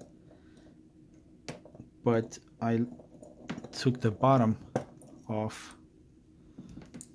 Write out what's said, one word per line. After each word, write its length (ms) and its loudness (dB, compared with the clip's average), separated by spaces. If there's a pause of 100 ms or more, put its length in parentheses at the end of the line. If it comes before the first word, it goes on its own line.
(2000)
but 360 2 (220)
I 260 2 (880)
took 280 0
the 100 4
bottom 460 6 (720)
off. 480 -4 (1400)